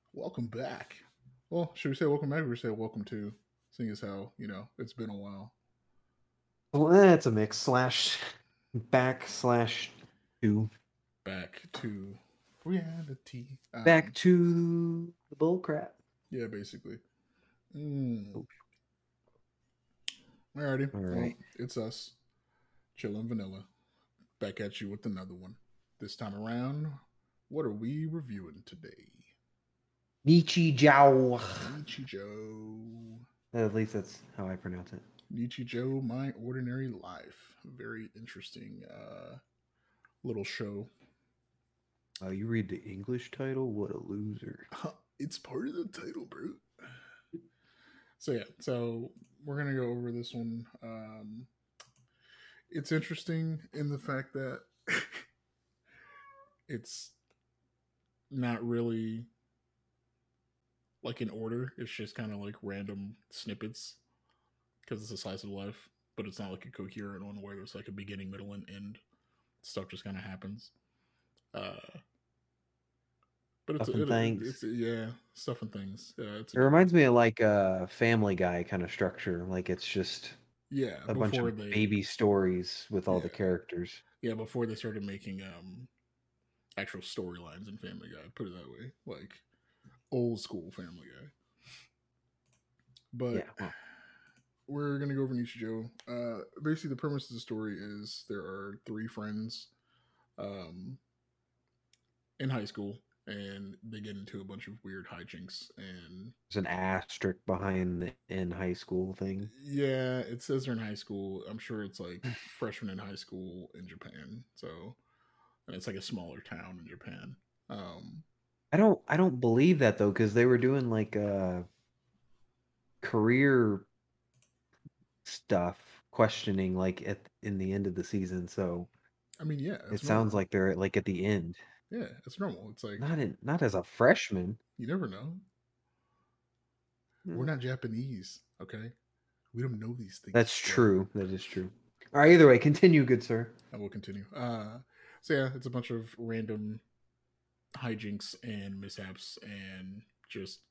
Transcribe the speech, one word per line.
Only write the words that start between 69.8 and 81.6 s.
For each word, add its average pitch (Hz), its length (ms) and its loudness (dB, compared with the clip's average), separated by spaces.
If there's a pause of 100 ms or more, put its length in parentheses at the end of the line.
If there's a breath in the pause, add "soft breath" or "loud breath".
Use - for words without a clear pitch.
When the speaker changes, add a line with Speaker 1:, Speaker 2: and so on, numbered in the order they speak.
Speaker 1:
just - 160 -16
kinda 95 160 -8
happens. 98 520 -12 (840)
Uh, 95 220 -10 (1900)
but 151 100 -2
it's 123 80 0
Speaker 2:
Stuff 123 120 0
Speaker 1:
a, 117 60 4
Speaker 2:
and 143 80 2
Speaker 1:
it, 117 40 4
Speaker 2:
things. 113 340 2
Speaker 1:
it's 135 140 -8
a, 120 60 -6
yeah, 117 420 -2 (240)
stuff - 280 -6
and 107 100 -8
things. 98 460 -12
Yeah, 104 180 -8
it's - 180 -12
a 127 60 2
Speaker 2:
It 131 40 10
reminds 170 300 8
me 160 100 12
of, 123 100 8
like, 117 260 8
a 98 500 6
Family 110 440 4
Guy 90 300 2
kinda 87 240 -2
structure. 87 560 -2
Like, 92 260 -4
it's 87 160 -4
just - 480 -4 (360)
Speaker 1:
Yeah, 120 360 -2
Speaker 2:
a 110 80 -2
bunch 113 180 2
Speaker 1:
before 117 180 0
Speaker 2:
of 107 80 -6
Speaker 1:
they 104 120 -8